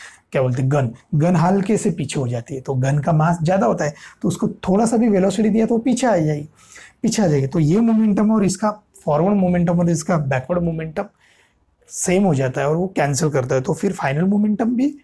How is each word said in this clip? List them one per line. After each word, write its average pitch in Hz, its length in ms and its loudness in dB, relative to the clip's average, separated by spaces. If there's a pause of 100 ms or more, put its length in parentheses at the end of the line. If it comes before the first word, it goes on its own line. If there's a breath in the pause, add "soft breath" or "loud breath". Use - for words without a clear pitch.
(320 loud breath)
क्या 139 100 0
बोलते 127 200 0
हैं, 131 80 0
गन, 131 240 -2 (200 loud breath)
गन 165 220 2
हल्के 190 400 2
से 196 140 -2
पीछे 156 300 -6
हो 123 80 -2
जाती 120 260 -6
है, 131 60 -8
तो 135 140 -6
गन 135 240 0
का 160 140 0
मास 165 300 2
ज़्यादा 196 240 2
होता 175 180 0
है, 147 100 -4 (280 loud breath)
तो 214 60 0
उसको - 200 -4
थोड़ा 202 380 0
सा 240 100 0
भी 214 120 2
velocity 196 400 2
दिया 220 180 2
तो 233 80 0
वो 226 60 0
पीछे 254 260 0
आ 214 100 2
जाएगी, 151 320 -2 (540 loud breath)
पीछे 226 200 0
आ 190 40 4
जाएगी। 143 200 2
तो 170 120 -2
ये 160 220 4
मोमेंटम 220 500 2
और 214 140 2
इसका 196 260 -2 (340)
forward 170 320 2
मोमेंटम 175 420 2
और 175 120 2
इसका 165 280 0
backward 139 440 -2
मोमेंटम 160 420 -6 (840 soft breath)
same 190 360 0
हो 165 100 4
जाता 131 260 -2
है 139 80 0
और 160 80 0
वो 180 100 -2
cancel 143 440 0
करता 131 240 -2
है, 131 60 2
तो 156 140 -2
फिर 196 180 -2
final 147 320 -2
मोमेंटम 214 520 0
भी 285 280 -2